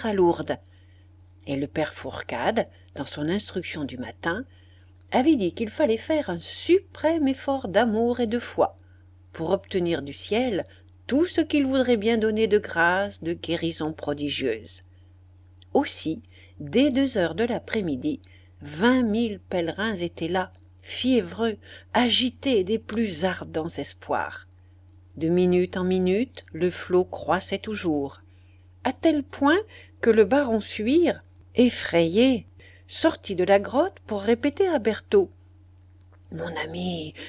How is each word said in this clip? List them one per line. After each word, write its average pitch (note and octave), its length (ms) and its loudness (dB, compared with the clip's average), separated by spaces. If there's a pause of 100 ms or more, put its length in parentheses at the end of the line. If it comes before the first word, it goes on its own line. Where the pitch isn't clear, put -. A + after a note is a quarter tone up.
à G#3+ 80 0
Lourdes. E3+ 440 2 (920)
Et C#3 100 -2
le C#3 100 -4
père D#3 260 -4
Fourcade, C#3+ 680 -4 (320)
dans C#3 100 -8
son D3+ 220 -6
instruction F3+ 560 -6
du C3 140 -10
matin, E3 480 -6 (680)
avait C4+ 240 4
dit F#3 160 0
qu'il A3+ 180 -6
fallait A3 280 0
faire D4+ 320 -2
un E3+ 100 -6
suprême D#4+ 880 0
effort C4+ 400 -2
d'amour A3+ 540 2
et A#3 60 2
de A#3 120 -2
foi - 380 0 (560)
pour D#3+ 160 -6
obtenir F3 520 0
du C#3 120 -10
ciel G#3+ 500 -2 (440)
tout D4 180 2
ce F4+ 160 0
qu'il D4+ 240 2
voudrait C4 320 2
bien A3+ 200 2
donner A3 300 2
de G3+ 100 4
grâce, F#3 640 0
de E3 120 -4
guérison E3 580 -4
prodigieuse. C#3 920 -4 (880)
Aussi, - 480 0 (380)
dès A3 320 2
deux C4 260 0
heures E3 160 0
de F#3 100 -2
l'après-midi, D#3+ 800 -4 (400)
vingt G3 400 2
mille A3 380 0
pèlerins F#3 560 -4
étaient E3+ 320 -6
là, F#3 260 -2 (280)
fiévreux, A3 760 0 (380)
agités A#3+ 680 2
des G3+ 140 0
plus G#3 480 -2
ardents E3 440 -4
espoirs. - 800 -6 (680)
De D#3+ 120 -2
minute F3+ 480 2
en F#3 60 -2
minute, F#3 720 0
le E3+ 160 -2
flot F3+ 360 0
croissait F#3 520 -4
toujours, E3+ 640 -4 (600)
à C4 100 -2
tel D4+ 300 2
point D4 360 2 (400)
que A#3 120 2
le G#3+ 140 8
baron A#3 340 2
Suire, B3+ 640 2 (320)
effrayé, A3 880 4 (420)
sortit - 480 -2
de F3 80 2
la G3 160 6
grotte A#3+ 460 0
pour G3+ 160 -6
répéter A#3+ 460 2
à E4 100 2
Berthaud : « G#3 540 2 (1000)
Mon E3 320 -10
ami, E3 520 -6 (140)